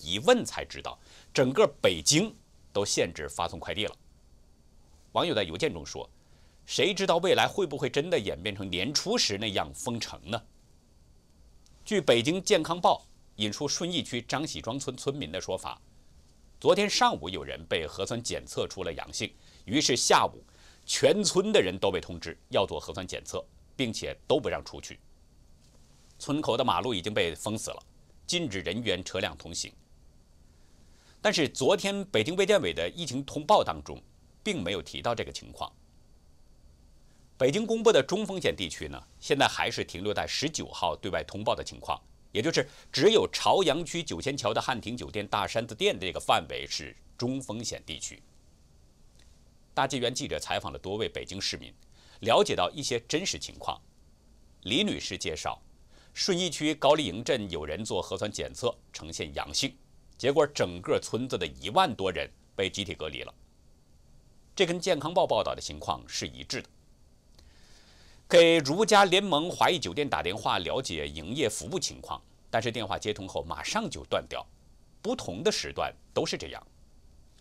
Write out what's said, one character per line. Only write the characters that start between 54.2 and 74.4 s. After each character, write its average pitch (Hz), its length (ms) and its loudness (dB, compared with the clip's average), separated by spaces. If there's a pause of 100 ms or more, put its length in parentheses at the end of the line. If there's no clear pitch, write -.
李 123 200 2
女 170 160 0
士 - 180 -6
介 80 200 -4
绍， - 260 -6 (500)
顺 - 240 0
义 175 140 0
区 151 240 0
高 143 200 6
丽 151 120 2
营 95 160 -4
镇 117 260 0
有 82 160 -4
人 82 200 -4
做 101 180 -2
核 95 160 -4
酸 104 120 -4
检 - 220 -6
测 - 240 -2 (160)
呈 80 200 -12
现 80 220 -6
阳 73 200 -6
性， - 220 -2 (420)
结 131 140 4
果 147 140 6
整 92 360 -2
个 117 180 2
村 123 280 -4
子 127 100 -2
的 90 80 -2
一 69 240 -8
万 165 220 4
多 95 200 0
人 73 180 -4 (240)
被 98 140 0
集 98 160 -4
体 80 100 -8
隔 78 140 -6
离 64 140 -8
了。 60 120 -16 (1200)
这 190 120 4
跟 175 120 0
健 170 220 0
康 151 120 -4
报 180 140 4
报 120 160 2
道 65 120 -2
的 - 60 -10
情 76 200 -10
况 67 260 -4
是 - 220 -6
一 62 160 -14
致 127 160 -6
的。 - 80 -14 (1600)
给 165 300 10
如 160 260 2
家 202 200 10
联 185 180 6
盟 175 280 0
华 - 180 4
谊 - 100 2
酒 95 140 -4
店 139 160 -2
打 76 140 0
电 87 120 -2
话 107 240 0
了 80 220 -2
解 76 260 -4
营 78 280 -8
业 139 140 2
服 - 220 -6
务 90 80 -4
情 - 220 -6
况， - 220 -10 (280)
但 117 120 0
是 120 80 -2
电 110 160 -4
话 92 120 -2
接 107 140 -2
通 98 140 -10
后 80 160 -6
马 76 200 -8
上 214 260 -4
就 90 160 -10
断 92 240 -2
掉。 - 180 -8 (540)